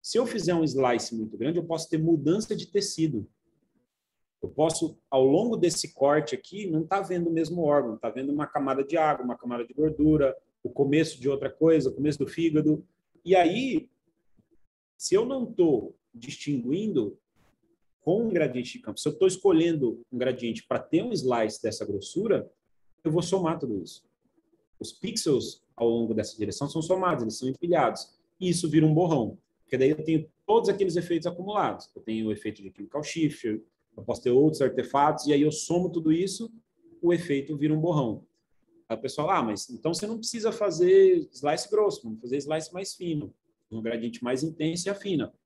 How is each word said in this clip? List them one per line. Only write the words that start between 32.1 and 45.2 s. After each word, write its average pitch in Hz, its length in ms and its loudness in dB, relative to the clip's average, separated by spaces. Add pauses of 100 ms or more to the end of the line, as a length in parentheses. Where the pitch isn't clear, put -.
o 107 40 0
efeito 104 300 -8
de 95 120 -16
chemical 107 280 -8
shift, 147 600 -4 (340)
eu 113 60 -16
posso 110 200 -6
ter 127 80 2
outros 143 320 4
artefatos, 139 640 0
e 143 80 2
aí 143 80 4
eu 151 100 2
somo 175 380 -2
tudo 160 200 -2
isso, 190 400 0 (520)
o 175 100 4
efeito 151 420 -2
vira 151 200 2
um 156 60 0
borrão. 151 440 0 (640)
Aí 113 80 -2
o 110 40 -8
pessoal, 147 300 -4
"Ah, 175 120 2
mas 107 280 -4
então 156 240 -4
você 190 120 -6
não 226 120 -6
precisa 220 340 -4
fazer 185 800 6
slice - 380 -2
grosso, 208 340 2
vamos 110 160 -10
fazer 123 160 -6
slice 156 360 -4
mais 185 220 -10
fino, 160 380 -6 (380)
um 110 100 -8
gradiente 113 420 -6
mais 131 200 -2
intenso 160 460 -4
e - 20 -4
afina." 190 420 -4 (140)